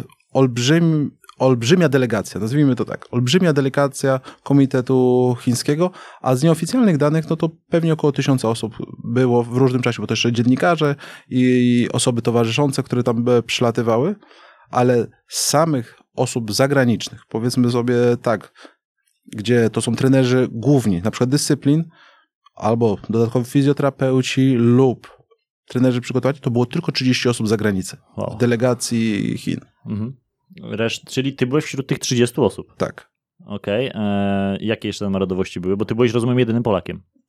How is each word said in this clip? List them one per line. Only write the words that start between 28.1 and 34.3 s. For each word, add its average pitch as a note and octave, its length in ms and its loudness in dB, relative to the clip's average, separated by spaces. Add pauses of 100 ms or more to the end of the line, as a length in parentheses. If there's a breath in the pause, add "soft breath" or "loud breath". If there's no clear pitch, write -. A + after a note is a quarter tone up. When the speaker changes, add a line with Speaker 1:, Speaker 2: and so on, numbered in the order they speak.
Speaker 2:
Wow. G#2+ 180 -8
Speaker 1:
w A2 40 -14
delegacji A#2 1000 0
Chin. - 220 -6 (260)
Speaker 2:
Mhm. A2+ 280 -8 (500)
Reszt-, A2 460 -6
czyli C3+ 240 -4
ty C3 140 -2
byłeś C#3+ 180 -2
wśród C3+ 220 -8
tych - 120 -4
trzydziestu A#2+ 440 0
osób? - 340 -4
Speaker 1:
Tak. - 340 -8 (340)
Speaker 2:
Okej, G#2+ 500 -4
e, G2+ 640 -2